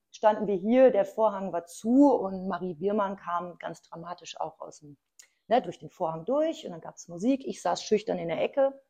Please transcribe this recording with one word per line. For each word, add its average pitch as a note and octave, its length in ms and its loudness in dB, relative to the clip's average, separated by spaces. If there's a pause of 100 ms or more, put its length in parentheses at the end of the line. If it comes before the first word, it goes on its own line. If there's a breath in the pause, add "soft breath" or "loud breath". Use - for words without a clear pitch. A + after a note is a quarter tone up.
(120)
standen G#3+ 360 2
wir G3+ 80 0
hier, A#3+ 340 6
der G3+ 140 2
Vorhang G3 480 0
war E3+ 140 -6
zu C4 480 4
und F#3+ 340 -4
Marie F3+ 260 -6
Biermann G3 420 -2
kam F3 420 -8
ganz E3 240 -12
dramatisch E3+ 580 -16
auch - 180 -8
aus - 220 -18
dem, D3 160 -20 (500 soft breath)
ne, A#3+ 160 2
durch - 160 -12
den - 120 -18
Vorhang E3 340 -6
durch D4+ 400 -2
und F3+ 80 -12
dann E3 80 -14
gab's - 280 -18
Musik. G#3+ 380 -2
Ich - 160 -10
saß F3 200 -2
schüchtern F#3 360 0
in E3+ 80 -6
der E3 160 -4
Ecke, C4+ 480 0